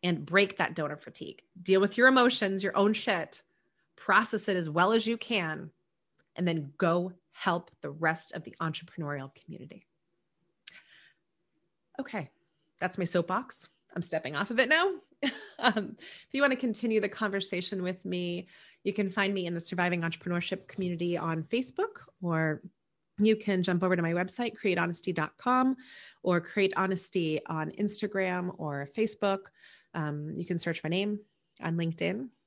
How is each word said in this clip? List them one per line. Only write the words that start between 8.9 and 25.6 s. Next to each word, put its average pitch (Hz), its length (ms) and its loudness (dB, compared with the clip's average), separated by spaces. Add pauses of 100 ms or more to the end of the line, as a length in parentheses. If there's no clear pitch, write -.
community. - 500 -18 (2250)
Okay, 214 300 -6 (500)
that's 180 180 -4
my 190 60 0
soapbox. 180 640 -2 (260)
I'm - 80 -6
stepping 156 360 -4
off 190 120 -2
of 233 100 -2
it 254 100 4
now. 349 240 4 (280)
<laughs> 285 100 -2 (300)
Um, 208 380 0
if - 320 -20
you 269 100 0
wanna 269 140 4
continue 226 460 0
the 202 80 0
conversation 196 760 -4
with 180 220 -4
me, 180 420 -4 (380)
you 202 80 0
can 196 160 0
find 196 240 0
me 185 120 -2
in 170 80 -4
the 170 60 -2
Surviving 175 440 0
Entrepreneurship 175 680 -4
community 175 480 -2
on 160 260 -2
Facebook, 262 640 -4 (140)
or 160 400 2 (560)
you 220 180 6
can 202 260 0
jump 180 220 2
over 185 140 4
to 170 40 0
my 165 120 0
website, 190 420 -2
create 185 220 0
honesty 170 340 -2
dot 160 260 -2
com, 254 380 2 (480)